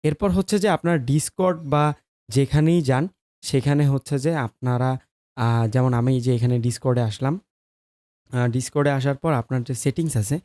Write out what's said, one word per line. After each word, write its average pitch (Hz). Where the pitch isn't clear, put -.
এরপর 156
হচ্ছে 190
যে 202
আপনার 165
Discord 151
বা 147
যেখানেই 151
যান, 135
সেখানে 143
হচ্ছে 139
যে 160
আপনারা, 127
আহ, 117
যেমন 127
আমি 123
যে 123
এখানে 123
Discord-এ 120
আসলাম, 131
আহ, 123
Discord-এ 131
আসার 139
পর 160
আপনার 123
যে 127
সেটিংস 143
আছে 123